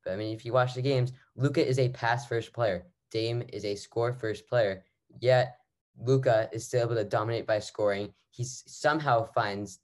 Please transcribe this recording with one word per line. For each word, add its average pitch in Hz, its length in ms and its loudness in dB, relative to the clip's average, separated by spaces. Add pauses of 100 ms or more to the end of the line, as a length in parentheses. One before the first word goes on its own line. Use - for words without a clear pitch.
but, 92 80 -6
I 92 60 -4
mean, 110 180 -6
if 110 80 -16
you 117 80 -8
watch 127 220 2
the 127 80 -6
games, 127 320 2 (220)
Luka 139 300 2
is 131 140 2
a 127 100 4
pass-first 117 640 -2
player. 101 360 -2 (240)
Dame 117 320 -2 (100)
is 104 100 -8
a 104 120 -4
score-first 117 720 -4
player. 101 360 0 (380)
Yet, 127 360 4 (400)
Luka 123 540 4
is 110 140 -8
still 123 160 0
able 117 140 0
to 110 100 0
dominate 113 420 -2
by 107 120 0
scoring. 104 520 -2 (200)
He 123 120 -8
s-, - 220 -12
somehow 147 580 2
finds 101 600 -4